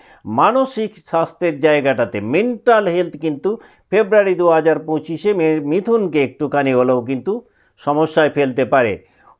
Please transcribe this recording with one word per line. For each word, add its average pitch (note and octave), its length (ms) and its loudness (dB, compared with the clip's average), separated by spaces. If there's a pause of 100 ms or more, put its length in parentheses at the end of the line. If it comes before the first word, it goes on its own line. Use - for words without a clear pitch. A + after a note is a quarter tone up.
(240)
মানসিক A3 680 0 (160)
স্বাস্থ্যের E3 540 -2
জায়গাটাতে। C3 600 0
মেন্টাল G#3+ 680 0
হেলথ E3+ 300 -2
কিন্তু D#3+ 420 -4 (320)
ফেব্রুয়ারি G3+ 440 2
দু F3 140 2
হাজার D#3+ 300 4
পঁচিশে D#3 560 -4
মে-, D#3+ 260 0
মিথুনকে E3+ 640 0
একটুখানি C3+ 480 -2
হলেও B2+ 280 2
কিন্তু B2+ 320 -6 (460)
সমস্যায় D3+ 520 0
ফেলতে C3+ 340 -2
পারে। A#2 340 0 (420)